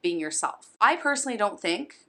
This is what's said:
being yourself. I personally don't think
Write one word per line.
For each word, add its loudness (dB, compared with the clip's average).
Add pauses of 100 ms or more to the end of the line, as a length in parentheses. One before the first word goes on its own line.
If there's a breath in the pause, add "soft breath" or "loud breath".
being 0
yourself. -6
I 6
personally -2
don't 0
think -2 (140)